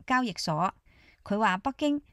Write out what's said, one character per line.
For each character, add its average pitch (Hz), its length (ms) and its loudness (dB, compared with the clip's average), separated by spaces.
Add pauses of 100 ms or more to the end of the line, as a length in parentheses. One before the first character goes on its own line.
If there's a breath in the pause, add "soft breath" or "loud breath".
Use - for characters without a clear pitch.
交 254 160 2
易 220 100 -2
所。 165 420 -2 (500 soft breath)
佢 202 140 0
話 196 200 2
北 269 200 -4
京 294 240 0 (100)